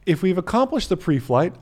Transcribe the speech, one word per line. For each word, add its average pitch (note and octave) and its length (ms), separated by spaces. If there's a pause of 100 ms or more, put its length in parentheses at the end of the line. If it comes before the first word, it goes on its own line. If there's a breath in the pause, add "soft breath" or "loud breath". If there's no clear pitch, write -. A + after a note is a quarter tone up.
if D#3+ 160
we've F#3 160
accomplished B3+ 500
the F3+ 80
pre-flight, C3+ 640